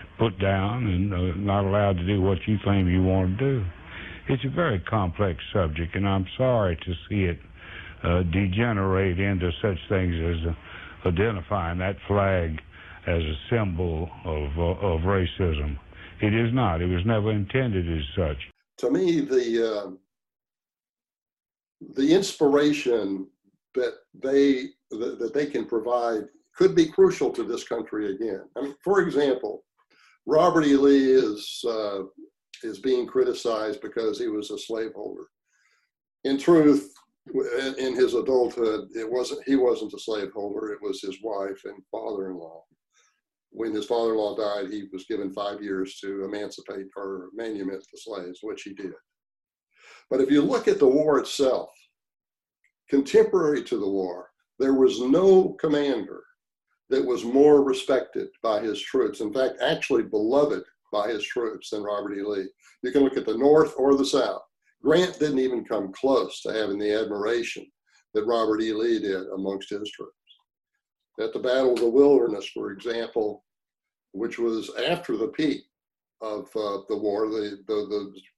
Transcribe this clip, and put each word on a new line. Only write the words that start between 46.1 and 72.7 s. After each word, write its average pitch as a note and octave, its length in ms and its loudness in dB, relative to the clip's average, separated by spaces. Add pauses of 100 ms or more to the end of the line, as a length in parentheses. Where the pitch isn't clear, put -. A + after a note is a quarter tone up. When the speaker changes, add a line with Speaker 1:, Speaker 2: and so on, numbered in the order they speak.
Speaker 2:
emancipate G2+ 720 -10
or G2 340 -10 (100)
manumit G2 420 -6 (100)
the - 80 -20
slaves, F#2 440 -12
which G#2 200 -10
he G2 120 -14
did. F#2+ 180 -10 (1200)
But C3+ 100 2
if C3+ 100 2
you D3 120 6
look B3 260 0
at - 100 2
the C#3 100 8
war D3 300 4
itself, B2 520 0 (1200)
contemporary D#3+ 760 4
to A#2 140 -4
the G2 100 -2
war, F2+ 400 -4 (300)
there C3+ 160 2
was B2+ 260 6
no F#3 500 6 (100)
commander C#3+ 640 -2 (680)
that C3 140 2
was A#2+ 200 -2
more C#3 380 8
respected C3 680 0 (140)
by G#2+ 180 0
his G#2 200 -4
troops, A2+ 400 -2
in G#2+ 120 -4
fact, C3 300 0
actually C#3 400 0
beloved G#2+ 600 2 (300)
by G#2 160 -2
his G#2+ 160 -4
troops A2 460 -6
than G#2 120 -6
Robert G2+ 320 -6
E. G2+ 80 -6
Lee. G2 260 -4 (340)
You B2+ 100 -4
can C#3 120 6
look C3+ 120 2
at - 100 -2
the A2 120 -2
North D3 400 6
or C#3 180 4
the C3+ 80 0
South. B2+ 380 0 (400)
Grant F3 360 2
didn't C#3+ 200 0
even B2+ 260 0
come G2 280 -4
close C3 500 0
to G#2 100 -6
having G#2 260 -2
the G#2 140 0
admiration A2 760 -4 (460)
that G#2+ 140 -2
Robert A2 340 2
E. A2 120 -2
Lee A2 280 0
did F#2+ 340 -4
amongst F#2+ 360 -6
his G#2 220 -8
troops. - 200 -16 (1080)
At A2 140 -4
the B2+ 60 -8
Battle B2+ 340 2
of A2+ 80 0
the A#2+ 80 2
Wilderness, A#2+ 600 6
for G#2+ 220 -8